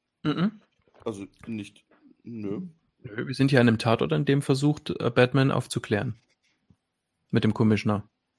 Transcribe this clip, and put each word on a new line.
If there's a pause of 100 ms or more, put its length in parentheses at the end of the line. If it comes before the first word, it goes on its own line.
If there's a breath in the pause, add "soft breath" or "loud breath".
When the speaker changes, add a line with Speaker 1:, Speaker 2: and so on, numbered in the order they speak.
(240)
Speaker 1:
Mhm. (440)
Speaker 2:
Also (200)
nicht, (380)
nö. (420)
Speaker 1:
Nö,
wir
sind
hier
an
einem
Tatort,
an
dem
versucht, (100)
äh,
Batman
aufzuklären. (1120)
Mit
dem
Commissioner. (320)